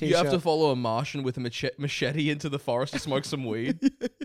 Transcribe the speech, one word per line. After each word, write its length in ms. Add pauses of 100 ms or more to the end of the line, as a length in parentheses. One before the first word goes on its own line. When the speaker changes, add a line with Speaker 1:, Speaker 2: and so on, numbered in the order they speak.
Speaker 1:
You 160
have 100
to 60
Speaker 2:
t-shirt. 100
Speaker 1:
follow 280
a 60
Martian 460
with 160
a 20
mache-, 380
machete 520
into 200
the 80
forest 340
to 60
smoke 260
some 220
weed. 340
Speaker 2:
<laughs> 100 (340)